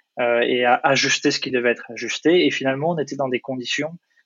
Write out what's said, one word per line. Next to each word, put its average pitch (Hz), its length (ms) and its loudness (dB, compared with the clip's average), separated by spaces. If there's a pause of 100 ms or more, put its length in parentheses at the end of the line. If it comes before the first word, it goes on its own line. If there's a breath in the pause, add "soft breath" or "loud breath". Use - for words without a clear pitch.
(200)
euh, 120 220 2
et 123 240 2
à 123 180 4
ajuster 139 480 2
ce - 80 -4
qui - 120 -8
devait 120 200 2
être - 180 -8
ajusté. 120 560 2
Et 143 60 2
finalement, 135 400 -2
on 170 60 -4
était 139 180 -6
dans 135 140 -2
des 123 100 -2
conditions 135 580 -6 (280)